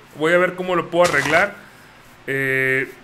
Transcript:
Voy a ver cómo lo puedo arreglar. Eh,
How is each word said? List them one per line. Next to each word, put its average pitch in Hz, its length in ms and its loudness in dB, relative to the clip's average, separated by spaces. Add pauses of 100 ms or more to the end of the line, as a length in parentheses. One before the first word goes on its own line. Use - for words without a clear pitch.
(160)
Voy 156 160 0
a 175 60 4
ver 180 180 0
cómo 185 180 -4
lo 165 160 -2
puedo 170 180 4
arreglar. 156 460 0 (720)
Eh, 131 680 -2 (120)